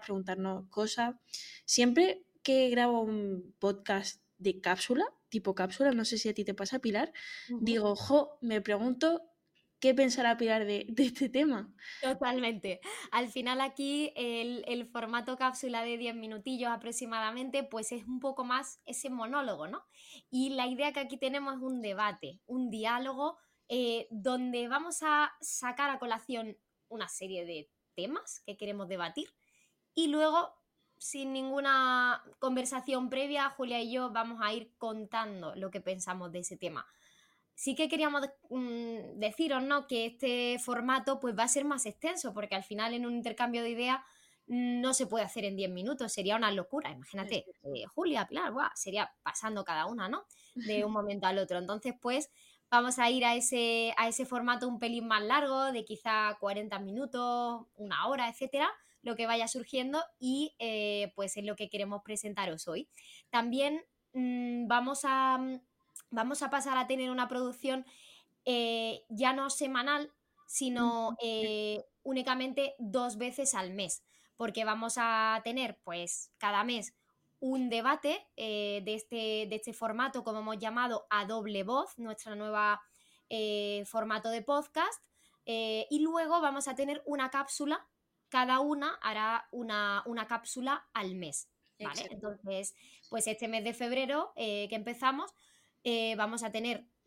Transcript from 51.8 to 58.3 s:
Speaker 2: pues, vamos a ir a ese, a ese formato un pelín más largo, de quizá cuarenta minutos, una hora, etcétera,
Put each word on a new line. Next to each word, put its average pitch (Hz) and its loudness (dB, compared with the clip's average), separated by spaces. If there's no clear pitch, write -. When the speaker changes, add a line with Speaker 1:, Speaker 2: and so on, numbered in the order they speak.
Speaker 2:
pues, 262 -2
vamos 247 4
a 240 6
ir 254 4
a 240 6
ese, 233 2
a 226 4
ese 240 -2
formato 247 0
un 240 -4
pelín 233 -2
más 214 4
largo, 269 4
de 226 -2
quizá 214 0
cuarenta 202 -2
minutos, 240 -2
una 196 -2
hora, 247 0
etcétera, 269 -2